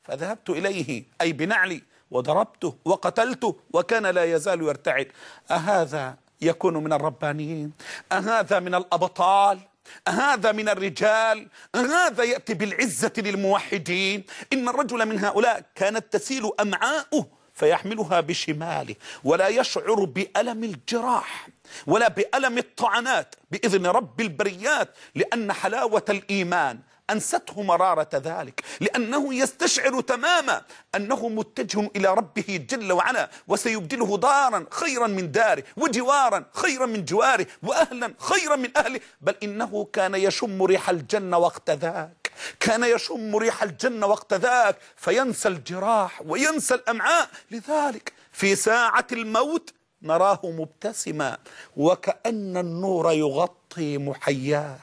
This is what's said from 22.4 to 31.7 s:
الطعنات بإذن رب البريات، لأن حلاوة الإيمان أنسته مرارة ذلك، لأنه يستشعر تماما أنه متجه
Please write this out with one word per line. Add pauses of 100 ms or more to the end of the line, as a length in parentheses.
الطعنات (160)
بإذن
رب
البريات، (260)
لأن
حلاوة
الإيمان (300)
أنسته
مرارة
ذلك، (160)
لأنه
يستشعر
تماما (320)
أنه
متجه